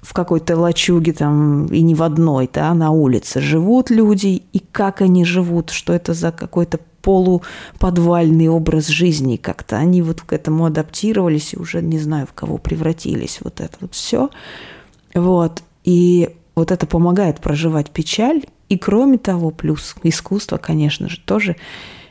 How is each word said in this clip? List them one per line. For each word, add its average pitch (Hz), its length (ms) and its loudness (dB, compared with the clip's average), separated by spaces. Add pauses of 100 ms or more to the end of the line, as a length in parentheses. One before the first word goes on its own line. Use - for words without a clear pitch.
в - 120 -14
какой-то 170 420 0
лачуге 170 580 2
там 147 520 2
и - 160 0
не 165 140 4
в 160 80 0
одной, 151 500 2
да, 151 220 0
на 156 160 2
улице 135 500 2
живут 175 480 2
люди, 208 540 2 (100)
и - 60 0
как - 420 -4
они 180 240 4
живут, 170 460 -2
что - 220 -4
это 170 200 -2
за 170 180 -2
какой-то 170 480 -4 (220)
полуподвальный 175 1500 2
образ 160 400 0
жизни, 147 500 0
как-то - 400 -8
они 175 260 2
вот 165 180 -4
к - 100 -8
этому 160 340 -2
адаптировались 160 880 -2
и - 40 -12
уже 170 240 -8
не 165 160 -2
знаю, 151 300 -4
в - 60 -20
кого - 260 -8
превратились, - 840 -4
вот - 160 -12
это - 220 -10
вот 185 140 -12
все. 254 340 -2 (840)
Вот. 175 480 2 (200)
И 175 460 4 (240)
вот 165 180 0
это 156 140 -2
помогает 175 560 2
проживать 151 480 -2
печаль. 254 540 -2 (260)
И 196 80 2
кроме 240 400 2
того, 175 320 -2
плюс 156 540 -6
искусство, - 540 -2
конечно 151 520 -2
же, 170 160 -12
тоже. 196 300 -2 (560)